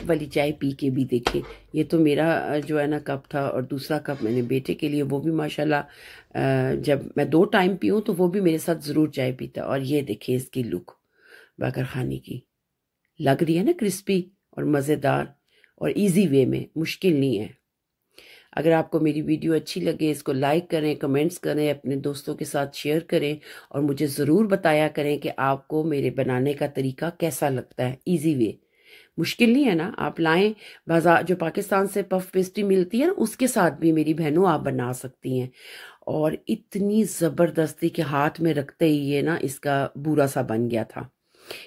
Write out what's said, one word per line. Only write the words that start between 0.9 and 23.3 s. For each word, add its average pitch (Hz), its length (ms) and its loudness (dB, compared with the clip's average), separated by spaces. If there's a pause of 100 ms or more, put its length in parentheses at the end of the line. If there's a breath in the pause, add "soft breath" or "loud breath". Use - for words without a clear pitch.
देखे। 127 380 -2 (320 loud breath)
ये 156 80 0
तो 160 160 0
मेरा, 151 340 4
अ, 110 260 -2
जो 147 200 -2
है 147 80 0
ना 151 120 -2
कप 139 240 -6 (120)
था 139 120 0
और 131 180 -2
दूसरा 143 320 -4
कप 147 260 -6
मैंने 120 180 0
बेटे 131 320 -2
के 156 160 -4
लिए, 147 120 0
वो 139 180 -2
भी 156 120 -2
माशाल्लाह, 151 500 0
अ, - 920 -2
जब 139 420 0
मैं 143 120 0
दो 160 160 6
टाइम 190 300 2
पीऊँ 202 260 0
तो 214 120 -2
वो 180 140 2
भी 190 140 0
मेरे 160 180 4
साथ 165 160 0
ज़रूर 147 340 0
चाय 131 220 -2
पीता। 131 300 -8
और 135 200 -2
ये 143 200 0
देखें 127 340 -4
इसकी 127 280 -4
लुक - 340 -6 (640 soft breath)
बाकर 127 240 -4
खाने 131 340 -6
की, 127 300 -14 (760)
लग 139 220 2
रही 160 120 2
है 180 80 2
ना 294 80 2
क्रिस्पी 196 600 -2 (260)
और 143 80 -4
मज़ेदार 139 720 0 (460 soft breath)
और 156 160 -2
ईजी 190 300 4
वे 135 180 4
में, 131 200 -2 (120)
मुश्किल 160 420 0
नहीं 135 180 0
है। - 260 -10 (920 loud breath)
अगर 156 140 2
आपको 160 280 0
मेरी 151 220 0
वीडियो 156 320 -2
अच्छी 156 280 -4
लगे 160 300 0
इसको 147 220 -4
लाइक 147 340 0
करें, 151 280 0
कमेंट्स 151 420 0
करें, 147 320 -2
अपने 143 260 -4
दोस्तों 143 400 -6
के 151 100 -8
साथ 139 280 -2
शेयर 151 260 -2
करें 151 400 -2 (320 loud breath)